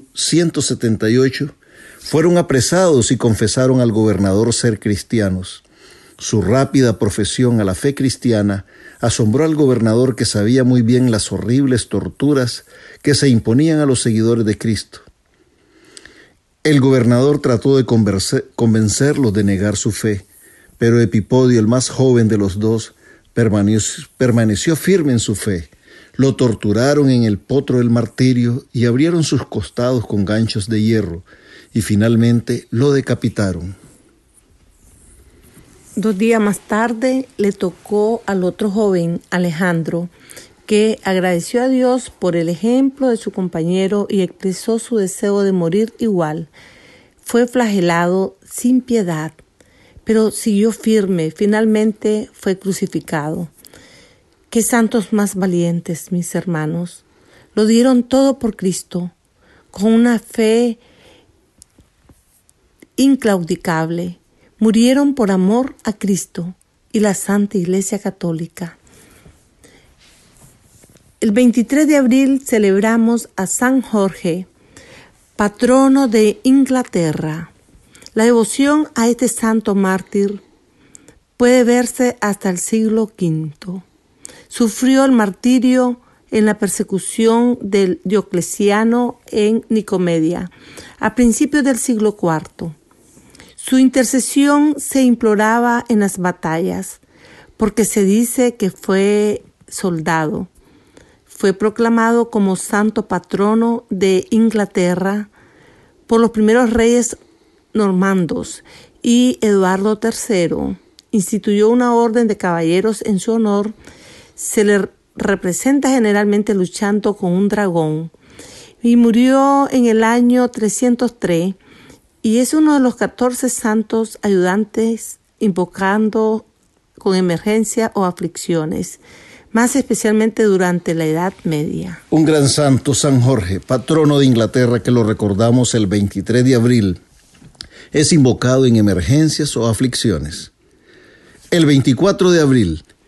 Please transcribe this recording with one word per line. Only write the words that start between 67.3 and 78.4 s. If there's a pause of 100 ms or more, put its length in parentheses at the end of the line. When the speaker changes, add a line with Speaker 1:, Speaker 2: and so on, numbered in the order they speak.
Speaker 2:
Iglesia
Católica. (2500)
El
veintitrés
de
abril
celebramos
a
San
Jorge, (880)
patrono
de
Inglaterra. (640)
La
devoción